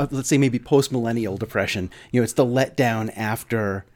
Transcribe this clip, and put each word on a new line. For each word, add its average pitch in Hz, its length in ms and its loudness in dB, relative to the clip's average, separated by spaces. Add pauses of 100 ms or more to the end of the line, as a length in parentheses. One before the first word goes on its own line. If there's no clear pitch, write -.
uh, 143 100 0
let's 135 200 -4
say 147 80 4
maybe 131 200 2
post-millennial 117 800 0
depression. 98 540 -4 (220)
You 123 80 4
know, 117 40 4
it's - 80 -4
the 135 140 4
letdown 120 680 0
after 107 720 -4 (120)